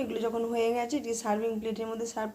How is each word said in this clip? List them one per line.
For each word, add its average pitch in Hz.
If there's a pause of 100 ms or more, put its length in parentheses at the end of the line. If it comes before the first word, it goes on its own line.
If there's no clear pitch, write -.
এগুলো 226
যখন 226 (100)
হয়ে 226
গেছে, 240
এটিকে 233
সার্ভিং 220
প্লেটের 220
মধ্যে 226
সার্ভ 220